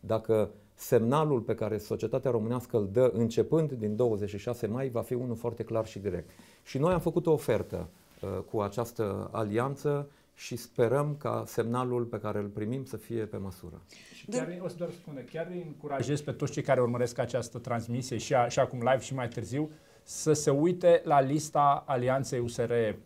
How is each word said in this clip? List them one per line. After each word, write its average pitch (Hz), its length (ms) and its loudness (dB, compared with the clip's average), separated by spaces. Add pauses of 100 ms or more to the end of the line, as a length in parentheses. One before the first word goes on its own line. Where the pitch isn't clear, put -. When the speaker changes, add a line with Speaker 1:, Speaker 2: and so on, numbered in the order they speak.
Speaker 1:
dacă 110 500 2 (240)
semnalul 127 680 4
pe 110 140 -2
care 107 240 -2
societatea 113 520 -2
românească 120 460 0
îl 101 160 2
dă 123 220 6
începând 117 580 2
din 107 240 -2
douăzeci 107 320 2
și 101 100 -8
șase 117 280 -4
mai 127 220 -2
va 117 120 -2
fi 107 140 -4
unul 123 220 -2
foarte 113 260 -4
clar 110 240 -2
și - 120 -12
direct. 95 320 -4 (320)
Și - 160 -6
noi 165 140 4
am 170 80 2
făcut 165 260 0
o 160 60 6
ofertă, 101 560 0 (340)
uh, 98 60 -4 (220)
cu 110 100 -2
această 101 720 -4
alianță 139 760 -2 (240)
și - 220 -10
sperăm 139 640 2
ca 113 280 -4
semnalul 120 580 0
pe 113 140 -6
care 107 200 -4
îl 101 80 -2
primim 110 380 -4
să 117 120 -10
fie 113 260 -6
pe 107 140 -8
măsură. 92 460 -12 (320)
Speaker 2:
Și - 160 -18
Speaker 3:
Dar 240 140 0
Speaker 2:
chiar, 175 200 -8
o 165 40 -4
să 139 100 -10
doar 170 120 -4
spune, 139 420 -14
chiar 170 180 -6
îi 175 160 -8
încurajez 143 540 -4
pe 139 120 -6
toți - 200 -4
cei 139 100 -2
care 127 180 4
urmăresc 120 380 0
această 120 400 -4
transmisie 120 580 -4
și 139 180 -2
a-, 120 140 6
și 135 100 -2
acum 127 200 2
live 123 220 2
și - 140 -8
mai 127 140 -4
târziu, 127 420 -4 (320)
să - 300 0
se 147 180 2
uite 170 540 6
la 147 160 6
lista 143 680 4
Alianței 131 520 0
U 120 100 0
S - 80 -8
R 120 160 0 (340)